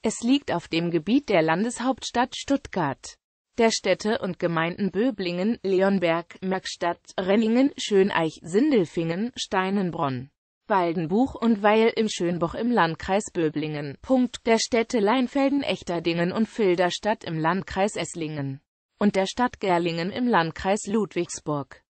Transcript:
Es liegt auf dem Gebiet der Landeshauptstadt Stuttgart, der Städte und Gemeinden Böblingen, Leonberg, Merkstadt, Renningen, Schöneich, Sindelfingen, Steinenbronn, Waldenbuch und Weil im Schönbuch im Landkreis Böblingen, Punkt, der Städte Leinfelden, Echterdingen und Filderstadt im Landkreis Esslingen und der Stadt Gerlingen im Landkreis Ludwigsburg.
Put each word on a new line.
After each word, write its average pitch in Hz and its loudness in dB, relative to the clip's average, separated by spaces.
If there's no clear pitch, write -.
Es - -4
liegt 262 0
auf - -4
dem 170 0
Gebiet 202 0
der 190 4
Landeshauptstadt 233 -2
Stuttgart, - -4
der 226 4
Städte 214 0
und 185 -6
Gemeinden 170 0
Böblingen, 196 -2
Leonberg, 185 0
Merkstadt, 185 -4
Renningen, 226 2
Schöneich, 190 2
Sindelfingen, 190 0
Steinenbronn, 165 -2
Waldenbuch 180 0
und 226 0
Weil 220 4
im 220 0
Schönbuch 170 -2
im 226 -2
Landkreis 190 0
Böblingen, 151 -4
Punkt, 254 0
der 226 4
Städte 233 0
Leinfelden, 269 2
Echterdingen 170 -2
und 214 0
Filderstadt 185 0
im 165 -6
Landkreis 185 0
Esslingen 151 -8
und 202 2
der 190 2
Stadt - -4
Gerlingen 175 0
im 247 -4
Landkreis 190 0
Ludwigsburg. 175 -4